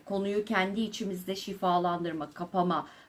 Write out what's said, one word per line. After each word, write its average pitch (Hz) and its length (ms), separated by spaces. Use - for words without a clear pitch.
konuyu 202 400
kendi 202 360
içimizde 196 560
şifalandırma, 175 960
kapama, 175 560